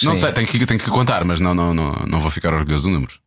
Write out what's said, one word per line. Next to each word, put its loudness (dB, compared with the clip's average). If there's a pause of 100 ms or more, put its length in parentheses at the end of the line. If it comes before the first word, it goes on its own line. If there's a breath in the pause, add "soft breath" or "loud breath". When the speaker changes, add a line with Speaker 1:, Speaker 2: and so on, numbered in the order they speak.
Speaker 1:
Não 2
Speaker 2:
Sim. 0
Speaker 1:
sei, 2
tenho 0
que, 0
tenho 0
que -6
contar, 2
mas 0
não, 2
não, 2
não, 0 (140)
não 0
vou -2
ficar -2
orgulhoso 0
do 0
número. -4 (140)